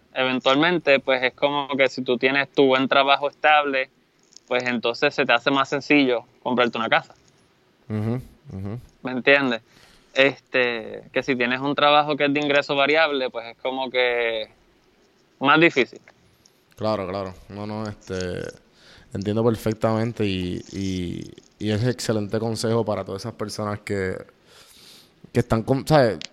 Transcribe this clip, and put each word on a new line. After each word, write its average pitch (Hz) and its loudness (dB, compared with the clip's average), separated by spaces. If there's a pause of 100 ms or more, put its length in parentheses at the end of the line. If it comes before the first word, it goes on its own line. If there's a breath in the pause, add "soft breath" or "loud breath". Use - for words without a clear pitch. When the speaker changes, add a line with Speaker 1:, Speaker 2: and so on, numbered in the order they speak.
(140)
Speaker 1:
eventualmente, 135 2
pues 131 0
es 127 -2
como 143 -2
que 135 4
si - -6
tú 127 -2
tienes 135 0
tu 143 4
buen 131 4
trabajo 139 2
estable, 143 0 (600)
pues 123 0
entonces 123 -2
se 143 0
te 127 0
hace 120 2
más 135 0
sencillo 135 2 (180)
comprarte 123 0
una 113 -4
casa. - 0 (720)
Speaker 2:
Ujú, 110 -4 (300)
ujú. 98 -10 (220)
Speaker 1:
¿Me 127 -8
entiendes? 127 2 (520 soft breath)
Este, 120 0 (100)
que 127 -2
si 135 0
tienes 123 0
un 143 -2
trabajo 147 4
que 147 0
es 143 0
de 147 0
ingreso 143 2
variable, 143 2
pues 117 -10
es 117 -18
como 131 -4
que 120 -2 (880)
más 139 4
difícil. 156 2 (760)
Speaker 2:
Claro, 101 -4
claro. 95 -8 (160)
No, 101 -12
no, 107 -8
este, 98 -12 (960 soft breath)
entiendo 104 -2
perfectamente 113 0
y, 90 -4 (100)
y, 92 -6 (260)
y 107 -4
es 107 0
excelente 110 -2
consejo 113 -2
para 98 -4
todas 98 -8
esas 113 -10
personas 104 -6
que, 98 -4 (1160 soft breath)
que 123 4
están 113 0
con, 131 -2
¿sabes? 123 4 (140)